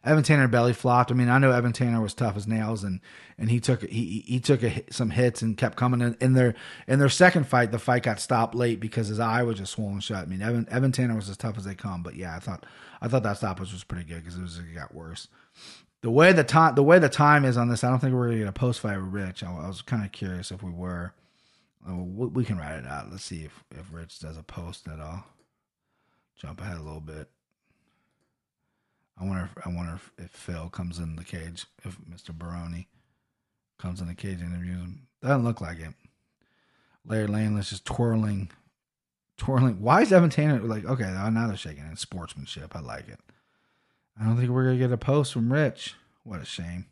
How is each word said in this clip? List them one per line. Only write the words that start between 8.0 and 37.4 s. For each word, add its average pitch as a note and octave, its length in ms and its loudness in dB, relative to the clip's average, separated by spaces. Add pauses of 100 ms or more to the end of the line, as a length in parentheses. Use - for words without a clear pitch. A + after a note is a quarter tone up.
got G#2+ 160 -2
stopped A#2 340 0
late A#2 260 0
because A2 280 -4
his G#2+ 120 -4
eye A2+ 240 2
was A2+ 140 -2
just G2 160 -10
swollen G2+ 280 -4
shut. F#2+ 220 -6
I - 20 -8
mean, F#2 160 -6
Evan, A#2 280 -2
Evan B2+ 220 2
Tanner B2 240 0
was G2+ 140 -6
as G2 80 -12
tough A2 200 -6
as G2 60 -10
they G2 120 -8
come, F2+ 280 -8
but E2 120 -12
yeah, F2 200 -10
I F2 40 -12
thought, - 260 -10 (360)
I B2 60 -6
thought A#2+ 160 0
that G#2 140 -2
stoppage G2 340 -6
was F#2 140 -14
pretty F2 200 -10
good E2 200 -14
'cause F2 120 -12
it F2+ 40 -10
was, E2+ 180 -12
it E2 160 -16
got - 180 -14
worse. E2 360 -16 (720)
The A2+ 100 -2
way D#3+ 220 10
the D#3+ 100 6
ti-, D#3 320 6
the C#3 80 8
way E3+ 160 10
the D#3 80 6
time D3 380 6
is B2 100 4
on A#2+ 140 2
this, A#2 140 0
I B2 60 2
don't B2+ 100 4
think B2+ 140 2
we're B2 140 2
gonna A2+ 120 0
get G#2+ 80 -2
a F#2+ 60 -4
post B2 280 -2
fight G2+ 160 -4
with F#2 160 -6
Rich. F#2+ 300 -6
I, F2+ 100 -8
I E2 140 -10
was F#2+ 140 -12
kinda G#2+ 280 -4
curious F2+ 420 -8
if F#2+ 120 -14
we F#2 80 -10
were. F2+ 420 -8 (760)
Uh, F2+ 60 -8
we, F#2 320 -6
we B2 180 -2
can G#2 120 -4
write D#2 200 -10
it B1 100 -14
out. C#2+ 220 -12
Let's F#2+ 140 -16
see D#2+ 200 -12
if, - 280 -20
if D#2+ 220 -18
Rich E2 260 -18
does D#2+ 180 -14
a D#2+ 60 -18
post F2 440 -14
at D#2 120 -14
all. E2 260 -14 (1120)
Jump - 240 -16
ahead F2+ 160 -10
a D#2+ 40 -12
little D#2 200 -14
bit. D2+ 280 -16 (1900)
I F#2 40 -8
wonder F#2 280 -4
if, - 140 -14
I - 20 -8
wonder F2 260 -6
if, - 220 -18
if F2+ 140 -18
Phil E2+ 380 -12
comes F2 280 -10
in D#2+ 200 -8
the E2+ 80 -14
cage, E2+ 400 -14 (180)
if F#2 140 -14 (100)
Mister E2+ 240 -20
Baroni E2+ 560 -10 (880)
comes F2+ 220 -8
in F2 80 -8
the F2 80 -8
cage F#2+ 240 -8
and F2 140 -8
interviews F2+ 240 -6
him. F2+ 300 -12 (140)
Doesn't B2+ 220 0
look A#2 160 -2
like E2+ 200 -10
it. D#2+ 140 -12 (1120)
Larry A2 220 -2
Landless G#2 440 -2